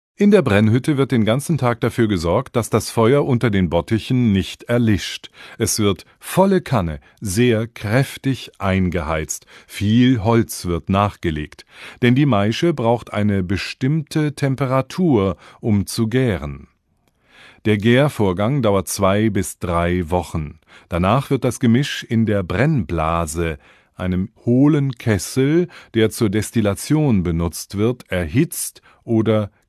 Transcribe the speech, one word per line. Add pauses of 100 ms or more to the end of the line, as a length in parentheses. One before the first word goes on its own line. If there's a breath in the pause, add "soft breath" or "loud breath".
(160)
In
der
Brennhütte
wird
den
ganzen
Tag
dafür
gesorgt,
dass
das
Feuer
unter
den
Bottichen
nicht
erlischt. (300 loud breath)
Es
wird (140 soft breath)
volle
Kanne (200 soft breath)
sehr
kräftig
eingeheizt. (220 loud breath)
Viel
Holz
wird
nachgelegt. (340 loud breath)
Denn
die
Maische
braucht
eine
bestimmte
Temperatur, (240 loud breath)
um
zu
gären. (1000 soft breath)
Der
Gärvorgang
dauert
zwei
bis
drei
Wochen. (300 loud breath)
Danach
wird
das
Gemisch
in
der
Brennblase, (360 soft breath)
einem (160)
hohlen
Kessel, (240 loud breath)
der
zur
Destillation
benutzt
wird,
erhitzt (240 soft breath)
oder (180)